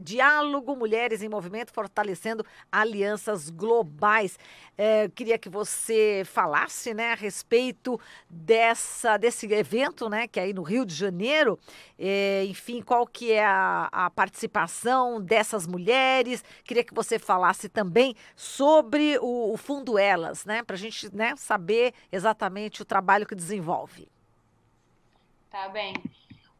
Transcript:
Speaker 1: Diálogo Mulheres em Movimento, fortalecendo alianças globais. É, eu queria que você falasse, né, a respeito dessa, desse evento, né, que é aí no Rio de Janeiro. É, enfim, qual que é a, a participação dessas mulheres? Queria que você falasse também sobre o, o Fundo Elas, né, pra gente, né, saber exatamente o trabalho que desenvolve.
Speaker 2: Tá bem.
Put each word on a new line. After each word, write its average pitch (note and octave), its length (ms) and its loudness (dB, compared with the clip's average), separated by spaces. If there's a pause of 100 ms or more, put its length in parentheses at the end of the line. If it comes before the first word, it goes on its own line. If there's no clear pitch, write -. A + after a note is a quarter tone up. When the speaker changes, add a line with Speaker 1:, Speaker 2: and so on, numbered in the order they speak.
Speaker 1:
Diálogo C#4 720 2
Mulheres A3+ 460 -2
em G#3+ 80 -8
Movimento, G#3+ 420 -8
fortalecendo G#3 720 -4 (280)
alianças G3+ 800 -2
globais. G#3 880 2 (360)
É, G#3+ 300 4
eu F#3 60 -8
queria A3+ 260 -2
que A3 100 -14
você G#3 760 0
falasse, F3 680 -2
né, A3+ 200 -4
a A#3 40 0
respeito A#3 840 -2 (280)
dessa, A3+ 920 2
desse A3+ 360 0
evento, A3+ 560 -2
né, A3 180 -2
que - 120 -6
é F3+ 40 -2
aí G3 100 -4
no F#3 100 -6
Rio G#3+ 240 -2
de E3+ 80 -10
Janeiro. G3+ 640 0 (400)
É, G3 460 0
enfim, A3+ 360 -10
qual A#3+ 240 2
que A#3 260 -6
é G#3+ 140 4
a, F#3 460 2
a F3+ 180 0
participação A3+ 1120 -2
dessas G#3 460 0
mulheres? B3 760 0 (200)
Queria A#3 200 -2
que - 120 -12
você A3 240 -2
falasse F#3 500 2
também A3 460 2 (200)
sobre D4 840 4
o, A#3+ 340 -2
o G#3+ 40 -4
Fundo B3+ 420 -2
Elas, F#3+ 460 2
né, A3 180 -4
pra G3 120 -10
gente, G#3 400 -12
né, A3+ 200 -2
saber A3 580 0 (180)
exatamente G#3 680 -4
o G3+ 40 -10
trabalho G3 420 2
que G#3+ 80 -12
desenvolve. E3+ 720 -8 (1400)
Speaker 2:
Tá F#3+ 180 -12
bem. G3 240 -8 (680)